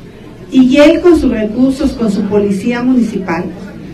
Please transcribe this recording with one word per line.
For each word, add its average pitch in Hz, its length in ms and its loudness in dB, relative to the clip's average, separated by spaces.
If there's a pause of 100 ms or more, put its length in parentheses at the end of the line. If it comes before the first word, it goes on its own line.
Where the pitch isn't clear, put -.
(520)
Y 262 260 2
él 311 240 6
con 349 160 6
sus 262 140 0
recursos, 254 600 -2
con 220 180 -2
su 196 120 -2
policía 208 600 -2
municipal, 196 640 -2 (480)